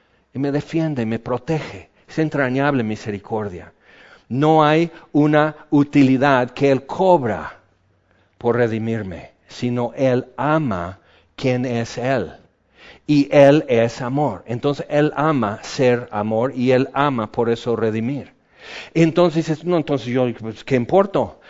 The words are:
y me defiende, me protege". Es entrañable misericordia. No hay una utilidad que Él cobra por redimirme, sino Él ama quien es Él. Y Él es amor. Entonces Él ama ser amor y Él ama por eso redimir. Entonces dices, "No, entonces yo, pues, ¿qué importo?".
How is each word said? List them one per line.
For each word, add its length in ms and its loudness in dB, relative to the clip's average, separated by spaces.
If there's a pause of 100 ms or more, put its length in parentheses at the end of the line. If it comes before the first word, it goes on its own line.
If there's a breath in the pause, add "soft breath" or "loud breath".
(340)
y 40 -6
me 140 -2
defiende, 540 -2
me 120 -4
protege". 680 -6 (180)
Es 120 -8
entrañable 640 0
misericordia. 880 -8 (560 soft breath)
No 340 4
hay 280 2 (220 loud breath)
una 440 2 (140 loud breath)
utilidad 800 4
que 200 0
Él 140 0
cobra 720 0 (800)
por 200 0
redimirme, 760 -4 (160)
sino 480 -4
Él 300 0 (100)
ama 640 -2 (380 soft breath)
quien 280 -2
es 320 -4
Él. 360 -2 (760 loud breath)
Y 280 4
Él 340 8
es 340 0
amor. 440 -4
Entonces 440 -4
Él 260 2
ama 460 -2
ser 500 0
amor 420 -2
y 180 2
Él 200 2
ama 400 -2
por 160 0
eso 260 -2
redimir. 600 -4 (580 loud breath)
Entonces 540 2
dices, 180 -4
"No, 140 0
entonces 300 -4
yo, 180 0 (120)
pues, 260 -12
¿qué 100 -2
importo?". 760 0